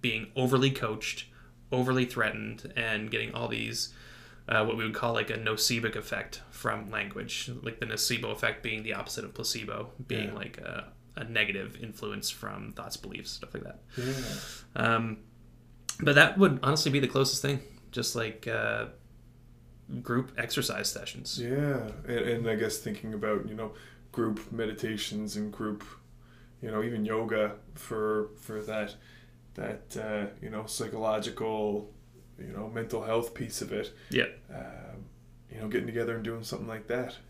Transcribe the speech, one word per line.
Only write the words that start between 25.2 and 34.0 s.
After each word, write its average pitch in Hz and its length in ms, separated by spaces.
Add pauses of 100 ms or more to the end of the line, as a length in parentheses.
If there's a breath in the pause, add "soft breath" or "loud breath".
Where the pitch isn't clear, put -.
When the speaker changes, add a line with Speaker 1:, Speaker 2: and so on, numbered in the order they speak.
Speaker 2:
and 104 160
group 104 320 (800 loud breath)
you 113 80
know, 107 120
even 113 220
yoga 110 480 (220)
for, 107 540 (100)
for 107 240
that, 107 320 (600 loud breath)
that, - 420
uh, 107 300 (160)
you 110 80
know, 110 160
psychological, 110 1200 (480)
you - 140
know, 107 160
mental 113 340
health 113 320
piece - 280
of 104 100
it. 104 200 (180 loud breath)